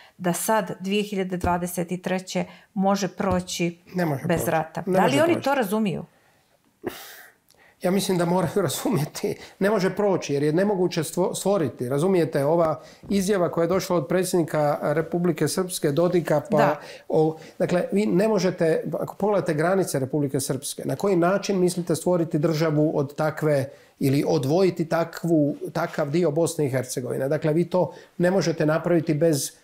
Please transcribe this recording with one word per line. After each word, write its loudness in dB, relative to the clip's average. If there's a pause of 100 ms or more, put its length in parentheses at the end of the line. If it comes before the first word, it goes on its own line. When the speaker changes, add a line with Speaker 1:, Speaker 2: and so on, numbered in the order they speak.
(180)
Speaker 1:
da 0
sad -2
dvije -2
hiljade -4
dvadeset -2
treće -4 (280)
može 2
proći -2 (180)
Speaker 2:
Ne 0
može -2
Speaker 1:
bez 0
Speaker 2:
proći. -2
Speaker 1:
rata? -2
Speaker 2:
Ne -2
Speaker 1:
Da 4
li 2
Speaker 2:
može 4
Speaker 1:
oni 4
Speaker 2:
proći. -4
Speaker 1:
to 0
razumiju? -2 (1800)
Speaker 2:
Ja 2
mislim 0
da 2
moraju 0
<laughs> 2
razumjeti. -2 (240)
Ne 2
može 0
proći 0
jer 0
je 2
nemoguće 0
stvo-, -2
stvoriti. -2
Razumijete, 2
ova 2 (280)
izjava 2
koja 0
je 0
došla 0
od 0
predsjednika 0
Republike 0
Srpske -2
Dodika, 2 (100)
pa 4
Speaker 1:
Da. 4 (300)
Speaker 2:
o-, 2 (220)
dakle, 0
vi 2
ne 2
možete, 2 (160)
ako -8
pogledate 0
granice 0
Republike -2
Srpske, -6
na -2
koji 0
način 2
mislite 0
stvoriti 0
državu 2
od -2
takve 0 (300)
ili 2
odvojiti 2
takvu, 0 (180)
takav -2
dio 2
Bosne 0
i 0
Hercegovine? -4
Dakle, 0
vi 2
to 0 (240)
ne 2
možete 0
napraviti 2
bez 2 (120)